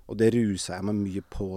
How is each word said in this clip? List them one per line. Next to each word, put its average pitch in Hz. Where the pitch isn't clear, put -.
Og -
det 113
ruset 107
jeg 92
meg 107
mye 98
på 98